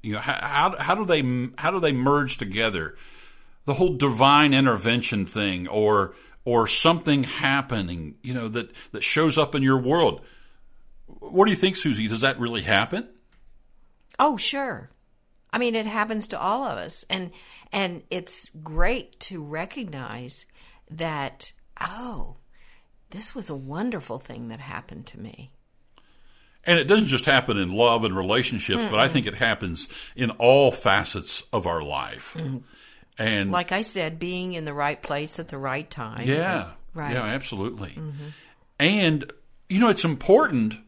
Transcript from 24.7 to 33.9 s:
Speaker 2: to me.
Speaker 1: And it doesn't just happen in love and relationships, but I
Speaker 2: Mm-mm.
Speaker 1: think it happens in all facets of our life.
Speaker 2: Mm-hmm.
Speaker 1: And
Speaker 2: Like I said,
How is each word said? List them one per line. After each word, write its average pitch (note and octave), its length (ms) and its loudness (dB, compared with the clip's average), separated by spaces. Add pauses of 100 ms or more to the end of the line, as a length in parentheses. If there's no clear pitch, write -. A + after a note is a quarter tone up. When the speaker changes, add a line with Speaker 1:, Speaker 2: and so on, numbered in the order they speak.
Speaker 2:
to - 140 -18
me. B2 320 -18 (1120)
Speaker 1:
And F3 160 6
it C3+ 40 0
doesn't G#3 220 6
just C3 200 0
happen B2 320 4
in F2+ 140 -2
love A#2 320 4
and F#2+ 120 -2
relationships, G#2 720 0
but G#2+ 80 2
I B2+ 80 6
Speaker 2:
Mm-mm. C#3 40 0
Speaker 1:
think B2+ 160 0
it G2+ 80 -6
happens G#2 540 -2 (280)
in A#2 160 -2
all C3 400 8
facets - 680 0 (100)
of F2+ 140 -2
our E2 160 -2
life. C#2 540 -8
Speaker 2:
Mm-hmm. C3+ 220 -6 (600)
Speaker 1:
And G#2 340 0
Speaker 2:
Like F3+ 200 -2
I G3+ 100 -2
said, E3 360 -4